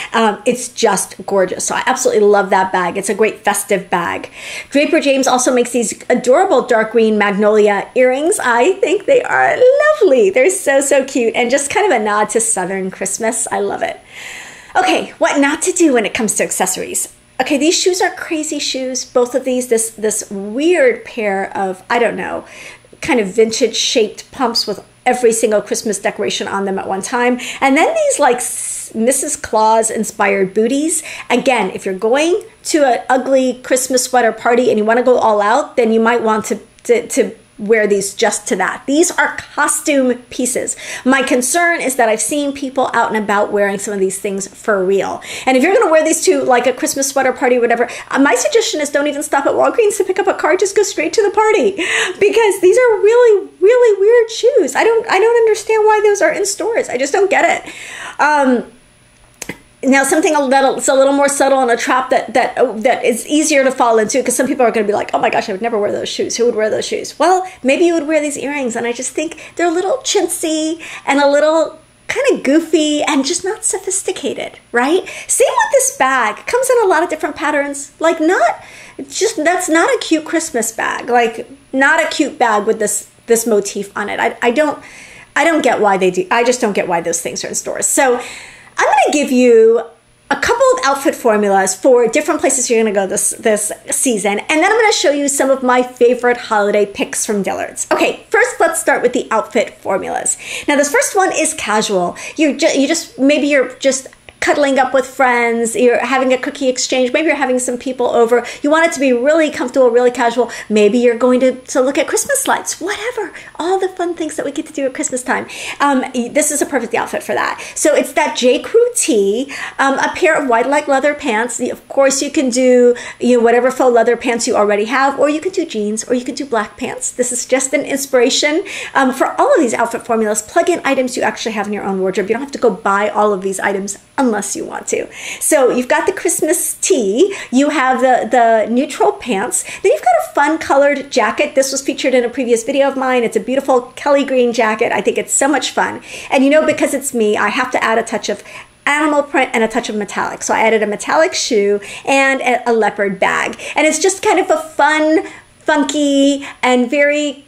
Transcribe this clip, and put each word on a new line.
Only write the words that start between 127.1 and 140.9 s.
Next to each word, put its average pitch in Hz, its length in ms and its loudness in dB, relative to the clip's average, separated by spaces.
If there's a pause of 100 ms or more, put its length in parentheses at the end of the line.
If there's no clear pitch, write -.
This 247 200 -4
is 254 140 -6
just 262 260 -2
an 294 140 -2
inspiration, 277 800 0 (280)
um, 262 200 0
for - 260 -2
all 466 140 4
of 415 80 4
these 240 120 0
outfit 233 320 -4
formulas. 220 360 0
Plug 349 280 -2
in 339 140 0
items 262 320 0
you - 80 -4
actually 220 300 -4
have 202 140 -4
in 208 40 -6
your 202 140 -6
own 196 160 -2
wardrobe. 190 260 -2
You 220 80 -2
don't 262 80 -8
have 277 80 -12
to 262 60 -8
go 233 140 2
buy 202 360 0
all 208 240 0
of 190 100 -4
these 190 200 -4
items 196 360 -4 (180)
unless 220 400 -2
you - 80 -6
want - 240 -12
to. - 200 -4 (320)
So 269 320 4
you've 247 160 -2
got 311 180 0
the 381 80 0
Christmas - 640 -2
tee, 277 600 0 (160)
you 277 180 4
have 262 320 0
the, 247 280 4
the 226 420 4
neutral 285 400 0
pants, 214 520 -4 (180)
then 392 100 4
you've 622 100 0
got 719 120 2 (100)
a - 100 -14
fun 302 260 2
colored 277 520 2